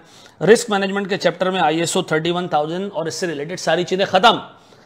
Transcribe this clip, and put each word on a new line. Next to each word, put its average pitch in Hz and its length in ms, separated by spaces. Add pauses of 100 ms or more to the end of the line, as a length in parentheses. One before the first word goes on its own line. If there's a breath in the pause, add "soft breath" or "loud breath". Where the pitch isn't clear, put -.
(420 loud breath)
रिस्क 208 280
मैनेजमेंट 196 400
के 190 80
चैप्टर 175 340
में 185 100
आईएसओ 165 420
थर्टी 160 280
वन 175 160
थाउजेंड 170 440
और 165 160
इससे 156 200
रिलेटेड 160 320
सारी 175 240
चीज़ें 185 240
ख़त्म, 185 340 (440 soft breath)